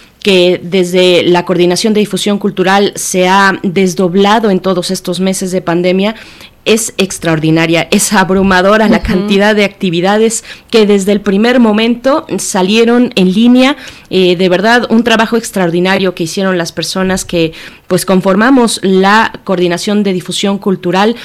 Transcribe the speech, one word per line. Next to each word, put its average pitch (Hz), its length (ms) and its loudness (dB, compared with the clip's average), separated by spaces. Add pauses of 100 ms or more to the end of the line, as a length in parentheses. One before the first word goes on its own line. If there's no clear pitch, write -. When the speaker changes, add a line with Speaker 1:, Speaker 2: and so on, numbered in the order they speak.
(220)
Speaker 1:
que 180 400 2
desde 180 640 2
la 175 200 2
Coordinación 180 500 0
de 208 60 0
Difusión 202 380 -2
Cultural 196 560 0
se 185 340 -2
ha 196 340 2
desdoblado 196 880 0
en 185 100 0
todos 180 300 -2
estos 180 300 -6
meses 190 300 -4
de 180 100 -4
pandemia, 185 540 0 (500)
es - 320 -2
extraordinaria, 165 960 0
es - 220 0
abrumadora 190 760 2
la 170 100 2
Speaker 2:
Ujú. - 80 -6
Speaker 1:
cantidad 202 500 0
de 208 80 2
actividades 196 800 -2 (260)
que 220 160 4
desde 202 240 2
el 208 100 0
primer 214 380 0
momento 233 680 0 (140)
salieron 226 760 0
en 185 160 2
línea. 247 440 4 (340)
Eh, 180 260 2
de 185 120 0
verdad, 208 400 0
un 226 140 2
trabajo 226 340 0
extraordinario 185 760 -2
que - 80 -6
hicieron 185 360 -2
las 165 120 -4
personas 185 540 -4
que, 165 280 -2 (360)
pues, 180 180 -2
conformamos 208 760 2
la 190 580 2
Coordinación 185 640 -2
de 196 80 -2
Difusión 190 460 -4
Cultural 196 680 -2